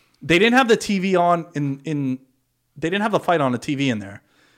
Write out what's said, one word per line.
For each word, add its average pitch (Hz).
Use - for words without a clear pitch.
they 165
didn't 233
have 262
the 220
T 202
V 185
on 175
in, 139
in, 139
they 160
didn't 202
have 220
the 175
fight 170
on 131
the 123
T 143
V 135
in 113
there. 101